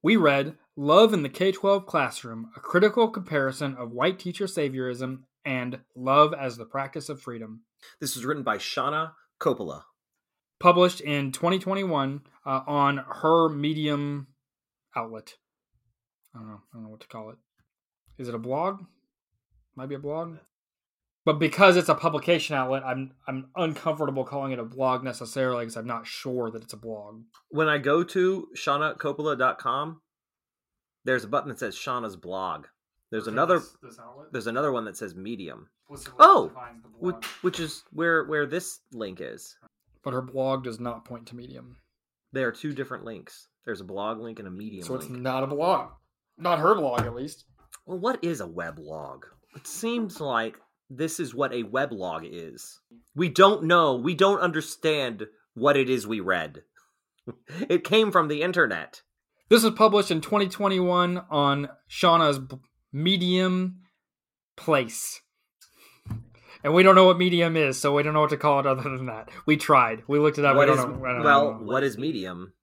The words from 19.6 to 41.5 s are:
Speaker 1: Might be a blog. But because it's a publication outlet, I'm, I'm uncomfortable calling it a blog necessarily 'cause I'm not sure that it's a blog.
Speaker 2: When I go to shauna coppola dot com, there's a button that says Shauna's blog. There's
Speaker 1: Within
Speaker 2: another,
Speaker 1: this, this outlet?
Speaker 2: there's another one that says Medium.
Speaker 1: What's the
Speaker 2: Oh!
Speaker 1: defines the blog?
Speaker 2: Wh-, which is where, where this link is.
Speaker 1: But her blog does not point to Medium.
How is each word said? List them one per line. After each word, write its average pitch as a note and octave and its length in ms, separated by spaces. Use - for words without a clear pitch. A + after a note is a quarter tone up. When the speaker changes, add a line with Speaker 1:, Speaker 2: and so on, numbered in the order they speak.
Speaker 1:
Might C3 140
be C#3+ 60
a C3+ 40
blog. D#3+ 380
But D3+ 120
because F3 400
it's E3+ 120
a D#3 40
publication D#3 640
outlet, C3 280
I'm, C3 300
I'm C3+ 280
uncomfortable D3+ 680
calling C3+ 300
it B2 60
a A2+ 60
blog B2+ 380
necessarily B2 600
'cause A2+ 100
I'm A2+ 100
not A#2 220
sure B2 420
that A2+ 140
it's - 100
a A2+ 40
blog. A2 440
Speaker 2:
When D#3 180
I D3+ 100
go C#3+ 260
to F#3 520
shauna D3 420
coppola D3+ 400
dot B2+ 220
com, D3 420
there's B2+ 200
a G#2 40
button C#3 220
that A#2 100
says G#2+ 160
Shauna's A#2 400
blog. F2 500
There's A2 140
Speaker 1:
Within A2 100
Speaker 2:
another, E3 240
Speaker 1:
this, - 240
this - 160
outlet? - 320
Speaker 2:
there's A2+ 160
another C3+ 240
one A#2 140
that G2 120
says F#2+ 180
Medium. F#2+ 540
Speaker 1:
What's - 180
the - 140
Speaker 2:
Oh! D#4 280
Speaker 1:
defines - 340
the - 80
blog? F3+ 340
Speaker 2:
Wh-, - 200
which F3 160
is D#3+ 320
where, E3 340
where D3 220
this E3+ 320
link G2+ 300
is. - 360
Speaker 1:
But C3+ 100
her B2+ 80
blog C3 420
does A#2 160
not A#2 260
point A#2 220
to A#2+ 80
Medium. B2 420